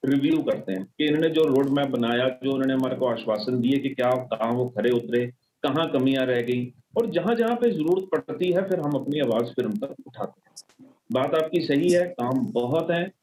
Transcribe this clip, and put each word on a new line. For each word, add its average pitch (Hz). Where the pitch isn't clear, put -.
review 139
करते 107
हैं 95
कि -
इन्होंने 151
जो 160
रोड 139
मैप 139
बनाया, 123
जो 135
उन्होंने 135
हमारे 131
को 127
आश्वासन 113
दिए 135
कि 131
क्या, 123
कहाँ 117
वो 123
खरे 120
उतरे, 120
कहाँ 143
कमियां 135
रह 123
गई, 123
और 226
जहां 170
जहां 233
पे 233
जरूरत 175
पड़ती 160
है, 190
फिर 185
हम 147
अपनी 143
आवाज 117
फिर 120
उन 104
तक -
उठाते -
हैं। -
बात 139
आपकी 160
सही 151
है, 175
काम 131
बहुत 131
है 175